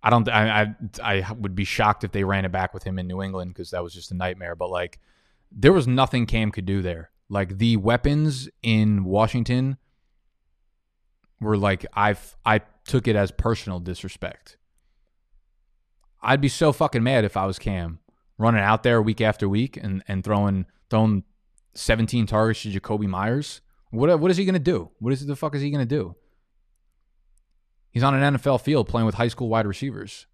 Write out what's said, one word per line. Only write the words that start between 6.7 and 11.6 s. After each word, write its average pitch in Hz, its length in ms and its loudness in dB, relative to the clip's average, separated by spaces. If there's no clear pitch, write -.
there. 82 280 -8
Like, 98 280 -4
the 113 220 2
weapons 131 720 0
in 107 420 2
Washington 117 760 0
were, 107 160 0
like, 98 380 0